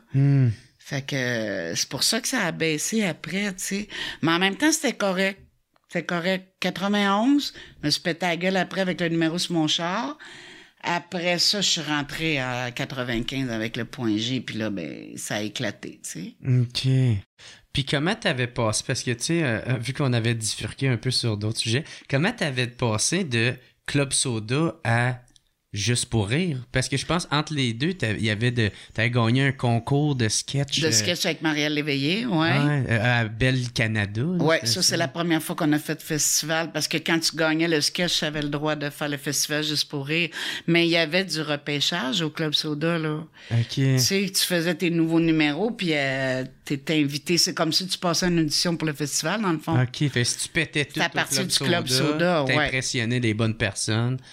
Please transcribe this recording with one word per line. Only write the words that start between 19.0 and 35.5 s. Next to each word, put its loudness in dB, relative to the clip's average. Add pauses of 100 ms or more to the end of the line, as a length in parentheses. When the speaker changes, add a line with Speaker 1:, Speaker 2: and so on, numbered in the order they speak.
Speaker 1:
que, -2
tu -4
sais, 0
euh, 0
euh, 0
vu -4
qu'on 0
avait 2
bifurqué -4
un 2
peu -4
sur 0
d'autres -2
sujets, 0 (260)
comment 2
t'avais -2
passé 0
de 0 (300)
Club 0
Soda 0 (100)
à 2 (520)
Juste 0
pour 0
rire? -2
Parce 0
que -2
je -4
pense, -2
entre 0
les 0
deux, -2
t'as, 0
il -2
y 2
avait 2
de, 2 (240)
t'avais 2
gagné 4
un 2
concours 2
de 2
sketch, -2
Speaker 2:
De 2
Speaker 1:
euh, 2
Speaker 2:
sketch 2
avec -2
Marielle 0
Léveillé, 0
ouais. 0
Speaker 1:
ouais, 4
euh, 2
à 0
Belle 0
Canada, 0
là, 0
Speaker 2:
Ouais, 4
Speaker 1:
c'est -6
Speaker 2:
ça, 2
Speaker 1:
ça? -2
Speaker 2:
c'est 2
la 0
première 0
fois -6